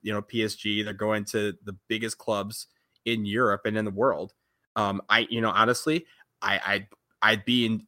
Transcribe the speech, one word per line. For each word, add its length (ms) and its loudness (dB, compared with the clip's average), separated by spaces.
you 100 -6
know, 100 -2
P 220 -2
S 120 -2
G, 280 -2
they're 100 -8
going 320 -2
to 280 -2
the 140 -12
biggest 300 -4
clubs 500 -4
in 200 0
Europe 400 0
and 120 -2
in 80 0
the 60 -4
world." 420 -2
Um, 340 0
I, 200 4
you 100 -2
know, 120 2
honestly, 540 2
I, 460 0
I, 100 6
I'd 140 0
be 200 4
in-, 220 0